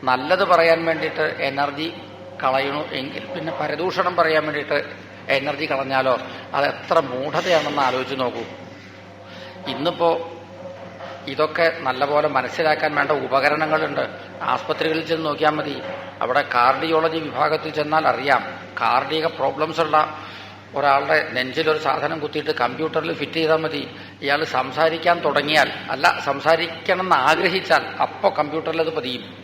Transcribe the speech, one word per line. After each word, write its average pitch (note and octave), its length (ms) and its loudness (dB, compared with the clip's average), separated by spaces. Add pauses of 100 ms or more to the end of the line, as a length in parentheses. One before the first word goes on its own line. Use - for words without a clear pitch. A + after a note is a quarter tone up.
നല്ലത് C#3+ 400 2
പറയാൻ E3 400 6
വേണ്ടിയിട്ട് D#3+ 560 0
എനർജി C#3+ 520 -2 (520)
കളയണു C#3 340 2
എങ്കിൽ C#3 460 -6
പിന്നെ E3 360 -6
പരദൂഷണം F3 560 0
പറയാൻ D#3+ 280 4
വേണ്ടിയിട്ട് D3 400 -2 (440)
എനർജി C#3+ 420 0
കളഞ്ഞാലോ, C3 480 2 (360)
അത് C#3+ 120 2
എത്ര E3 340 2
മൂഢതയാണെന്ന് D3 840 0
ആലോചിച്ച് C3 380 0
നോക്കൂ. A#2 220 -2 (1300)
ഇന്നിപ്പോ E3 600 0 (960)
ഇതൊക്കെ D#3 540 2
നല്ലപോലെ C#3+ 480 2
മനസ്സിലാക്കാൻ D3+ 640 0
വേണ്ട C#3+ 160 2
ഉപകരണങ്ങളുണ്ട്. D3 1000 0 (340)
ആസ്പത്രികളിൽ D#3 640 -2
ചെന്ന് D#3+ 200 -2
നോക്കിയാൽ D3+ 240 2
മതി, C#3+ 300 -4 (420)
അവിടെ B2+ 220 2 (100)
കാർഡിയോളജി D#3 640 4
വിഭാഗത്തിൽ D#3 540 -2
ചെന്നാൽ D3+ 380 2
അറിയാം. B2+ 500 2 (220)
കാർഡിയക C#3 460 2
പ്രോബ്ലംസ് D#3 540 -2
ഉള്ള D3+ 360 2 (600)
ഒരാളുടെ C#3+ 560 4
നെഞ്ചിലൊരു C3+ 460 0
സാധനം D3 400 0
കുത്തിയിട്ട് D3 320 -4
കമ്പ്യൂട്ടറിൽ D3+ 600 -2
ഫിറ്റ് D3+ 200 -4
ചെയ്താൽ D#3+ 240 2
മതി. D3 340 -2 (320)
ഇയാൾ D3 220 2
സംസാരിക്കാൻ D#3+ 800 2
തുടങ്ങിയാൽ, D3 480 4 (180)
അല്ല, D#3+ 340 2
സംസാരിക്കണം E3 760 2
എന്ന് F#3 160 4
ആഗ്രഹിച്ചാൽ D#3+ 680 4
അപ്പോ - 420 0 (100)
കമ്പ്യൂട്ടറിൽ D#3 420 -2
അത് D#3+ 140 0
പതിയും. B2 500 -6